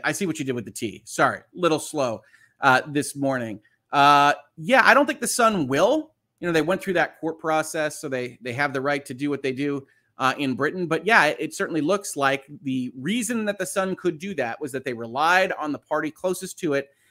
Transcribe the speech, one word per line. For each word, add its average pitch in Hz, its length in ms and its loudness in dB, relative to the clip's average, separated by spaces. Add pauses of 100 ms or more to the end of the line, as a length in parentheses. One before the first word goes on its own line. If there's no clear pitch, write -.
I 151 80 0
see 190 140 -4
what 156 120 -4
you 139 60 -6
did 131 100 -2
with 120 80 -6
the 98 80 -14
T. 98 320 -8
Sorry, 123 380 0 (120)
little 160 260 0
slow, 127 420 -4 (400)
uh, 131 260 6
this 143 260 -4
morning. 131 460 -4 (320)
Uh, 143 420 6 (220)
yeah, 220 300 4
I 214 80 10
don't 277 140 6
think 302 120 -4
the 233 80 -4
Sun 208 400 2
will. 220 460 2 (260)
You 175 80 -6
know, 170 60 2
they 160 80 4
went 185 200 -2
through 190 120 -2
that 160 260 0
court 160 200 -6
process, 156 600 -2
so 156 80 -8
they, 123 340 -6
they 120 120 -6
have 139 180 0
the 135 80 -4
right 139 260 -2
to 139 80 -12
do 143 160 -4
what 139 120 -4
they 135 100 -2
do, 139 340 -4 (340)
uh, 131 180 2
in 135 180 -2
Britain. 156 320 -2
But 160 180 -2
yeah, 208 200 4
it, 151 140 0
it 156 140 -8
certainly 160 280 -4
looks 196 340 -2
like 139 300 0 (180)
the 127 320 -4
reason 214 500 -4
that 202 120 -4
the 185 80 -6
Sun 190 300 -2
could 160 240 -4
do 196 160 -10
that 120 260 -4
was 123 100 -8
that 131 120 -8
they 131 100 -6
relied 151 600 2
on 151 180 -6
the 135 80 -8
party 151 320 -4
closest 185 480 -8
to 151 140 -2
it, 139 160 -2 (220)